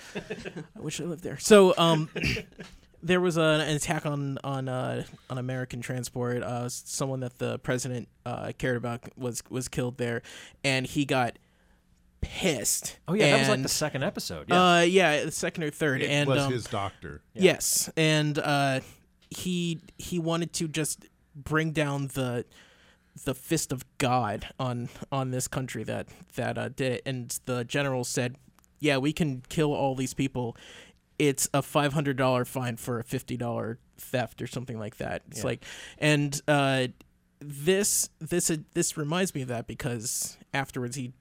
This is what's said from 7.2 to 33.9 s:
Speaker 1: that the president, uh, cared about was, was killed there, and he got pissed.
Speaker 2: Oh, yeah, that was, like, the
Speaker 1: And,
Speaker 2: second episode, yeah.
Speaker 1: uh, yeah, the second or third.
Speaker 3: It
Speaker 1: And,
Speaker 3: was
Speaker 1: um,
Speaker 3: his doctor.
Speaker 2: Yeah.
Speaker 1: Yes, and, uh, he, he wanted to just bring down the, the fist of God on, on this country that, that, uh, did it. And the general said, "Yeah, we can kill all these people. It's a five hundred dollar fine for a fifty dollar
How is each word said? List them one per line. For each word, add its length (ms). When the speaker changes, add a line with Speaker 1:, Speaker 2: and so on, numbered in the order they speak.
Speaker 1:
that 180
the 220
president, 480
uh, 320
cared 180
about 280
was, 320
was 200
killed 300
there, 240
and 220
he 180
got 340
pissed. 800
Speaker 2:
Oh, 60
yeah, 180
that 80
was, 80
like, 100
the 40
Speaker 1:
And, 80
Speaker 2:
second 320
episode, 460
yeah. 280
Speaker 1:
uh, 40
yeah, 440
the 80
second 320
or 60
third. 320
Speaker 3:
It 80
Speaker 1:
And, 180
Speaker 3:
was 140
Speaker 1:
um, 100
Speaker 3:
his 120
doctor. 580
Speaker 2:
Yeah. 80
Speaker 1:
Yes, 540
and, 420
uh, 420
he, 500
he 200
wanted 360
to 140
just 380
bring 380
down 360
the, 360
the 100
fist 380
of 120
God 480
on, 300
on 200
this 180
country 360
that, 240
that, 220
uh, 100
did 240
it. 140
And 300
the 180
general 400
said, 320
"Yeah, 200
we 160
can 340
kill 240
all 220
these 200
people. 420
It's 360
a 80
five 320
hundred 240
dollar 260
fine 320
for 220
a 60
fifty 340
dollar 400